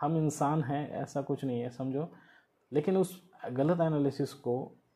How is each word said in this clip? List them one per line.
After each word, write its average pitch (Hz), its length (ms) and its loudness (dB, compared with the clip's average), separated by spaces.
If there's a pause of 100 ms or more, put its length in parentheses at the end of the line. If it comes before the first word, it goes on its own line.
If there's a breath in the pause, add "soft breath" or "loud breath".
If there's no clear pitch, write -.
हम 156 160 2
इंसान 151 460 2
हैं, 143 300 -2
ऐसा 139 280 -4
कुछ 139 240 -4
नहीं 123 160 -2
है 123 80 -6
समझो, 135 400 -4 (640 loud breath)
लेकिन 151 260 2
उस 180 240 0 (280)
गलत 147 320 2
एनालिसिस 143 540 2
को 123 200 -2 (400)